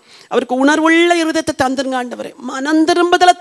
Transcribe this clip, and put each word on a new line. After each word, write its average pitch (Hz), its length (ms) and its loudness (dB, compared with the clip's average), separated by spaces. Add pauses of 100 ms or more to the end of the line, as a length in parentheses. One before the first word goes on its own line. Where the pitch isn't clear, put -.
(280)
அவருக்கு 247 280 -2
உணர்வுள்ள 320 600 2
இருதயத்தை 320 420 -2
தந்துருங்க 262 460 -4
ஆண்டவரே. 226 320 -12
மனம் 277 500 -2
திரும்புதலை 349 560 2